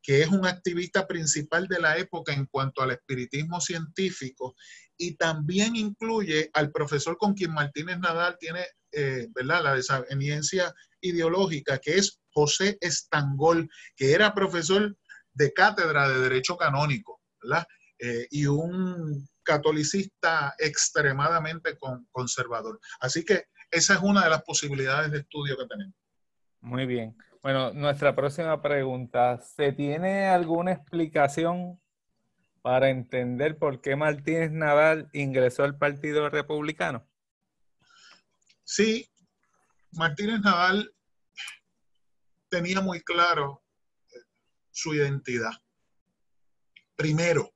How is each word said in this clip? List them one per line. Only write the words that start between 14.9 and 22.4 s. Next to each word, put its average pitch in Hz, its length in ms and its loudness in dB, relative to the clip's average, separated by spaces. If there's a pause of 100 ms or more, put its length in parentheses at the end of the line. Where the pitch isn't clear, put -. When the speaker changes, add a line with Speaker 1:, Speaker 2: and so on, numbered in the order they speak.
Speaker 1:
de - 200 2
cátedra 170 560 4
de 131 120 2
Derecho 127 360 2
Canónico, 143 640 0 (220)
¿verdad? 151 240 -2 (320)
Eh, 120 320 -6
y 147 160 0
un 165 800 -2 (160)
catolicista 156 1120 0
extremadamente 156 1200 0
con-, 127 340 -10
conservador. 117 680 -6 (200)